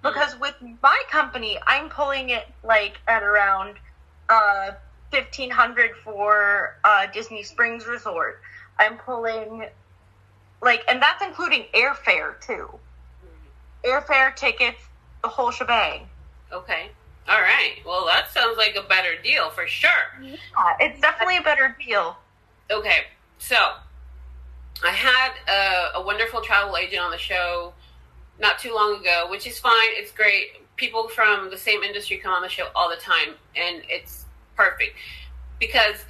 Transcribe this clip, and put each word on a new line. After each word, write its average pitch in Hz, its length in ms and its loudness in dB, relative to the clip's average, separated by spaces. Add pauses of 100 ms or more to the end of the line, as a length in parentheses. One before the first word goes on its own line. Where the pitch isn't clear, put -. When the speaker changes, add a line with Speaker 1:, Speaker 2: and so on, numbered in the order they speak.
Speaker 1:
Because 294 360 -2
with 285 160 -6 (280)
my 320 280 6
company, 247 560 -2
I'm 285 240 0
pulling 277 400 -2
it, 226 160 -4 (180)
like, 208 420 0
at 226 160 0
around, 202 540 2 (520)
uh, 202 440 4 (380)
fifteen 262 400 -4
hundred 240 420 4 (120)
for, 202 800 2
uh, 202 220 6
Disney 214 360 -10
Springs 233 440 -4
Resort. 214 540 -6 (380)
I'm 214 180 4
pulling, 226 720 -8 (960)
like, 233 260 2
and 254 140 2
that's 320 200 2
including 311 520 -2
airfare, 208 680 0
too. - 280 -8 (520)
Speaker 2:
Hmm. - 680 -10
Speaker 1:
Airfare, 269 460 4
tickets, 240 460 -2 (420)
the - 60 -2
whole 240 220 0
shebang. 220 580 -2 (440)
Speaker 2:
Okay. 175 380 -8 (380)
All 208 120 4
right. 196 360 2 (100)
Well, 180 200 -2
that 185 260 0
sounds 233 240 2
like 214 180 2
a 196 80 -4
better 180 400 0
deal 226 280 0
for 170 180 -8
sure. - 220 2 (300)
Speaker 1:
Yeah, 269 160 -18 (440)
it's 277 200 -2
definitely 339 360 2
a 349 60 0
better 277 420 2
deal. 196 320 -2 (540)
Speaker 2:
Okay. 208 340 2 (340)
So, - 180 -2 (1300)
I 175 80 2
had 262 420 2 (160)
a, 190 500 0
a 185 60 -6
wonderful 226 360 -2
travel 202 360 0
agent 185 240 -4
on 175 120 -2
the 170 60 -8
show 175 560 -4 (640)
not 214 180 2
too 233 160 -8
long 208 260 0
ago, 175 300 0
which 202 160 -8
is 240 140 -10
fine. 226 300 4
It's 208 200 -8
great. 202 360 2 (300)
People 226 320 -4
from 202 420 0
the 190 80 -14
same 208 260 -2
industry 202 320 -6
come 190 160 -4
on 190 100 0
the 185 60 -8
show 180 260 -6
all 170 140 2
the 170 80 -4
time, 160 380 -2 (200)
and 170 340 -4
it's - 360 -10 (320)
perfect. - 400 2 (640)
Because 220 360 2 (140)